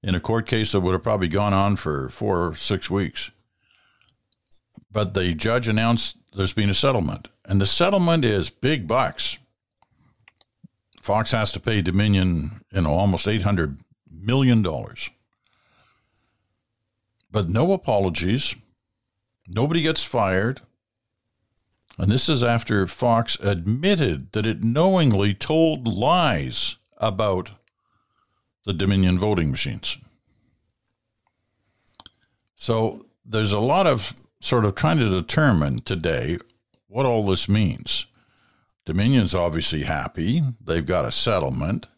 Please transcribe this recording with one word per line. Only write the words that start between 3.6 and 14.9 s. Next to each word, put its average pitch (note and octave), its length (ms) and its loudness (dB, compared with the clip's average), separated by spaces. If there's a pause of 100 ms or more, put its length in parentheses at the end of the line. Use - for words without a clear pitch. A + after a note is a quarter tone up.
But G#2 220 -2
the F2+ 220 0
judge A2+ 320 -2
announced A2+ 500 0 (180)
there's F#2+ 180 0
been G2+ 180 2
a - 20 0
settlement. G#2+ 560 0 (160)
And G2 160 2
the G2 60 2
settlement F3 580 2
is G2+ 240 0
big B2+ 380 -4
bucks. - 500 -2 (1700)
Fox G#2+ 300 0
has A2 180 0
to - 80 -8
pay G#2+ 240 0
Dominion, F#2 800 0 (100)
you F#2+ 100 0
know, D#2 100 2
almost F#2+ 360 0
eight G#2 160 -2
hundred E2+ 380 -2 (300)
million A2+ 520 2
dollars. - 480 -6 (2250)